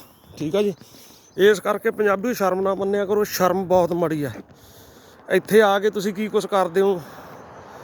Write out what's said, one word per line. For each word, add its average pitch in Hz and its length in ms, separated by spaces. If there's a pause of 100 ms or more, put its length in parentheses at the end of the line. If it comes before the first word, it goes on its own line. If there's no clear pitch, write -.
(380)
ਠੀਕ 160 180
ਆ 202 60
ਜੀ? 208 120 (640)
ਇਸ 196 220
ਕਰਕੇ 208 320
ਪੰਜਾਬੀ 202 420
ਸ਼ਰਮ 190 280
ਨਾ 196 140
ਮੰਨਿਆ 196 300
ਕਰੋ, 208 200
ਸ਼ਰਮ 185 400
ਬਹੁਤ 175 280
ਮਾੜੀ 160 300
ਆ। 131 60 (1000)
ਇੱਥੇ 190 320
ਆ 196 180
ਕੇ 208 100
ਤੁਸੀਂ 208 240
ਕੀ 214 140
ਕੁਛ 196 180
ਕਰਦੇ 190 360
ਹੋ? 196 180 (840)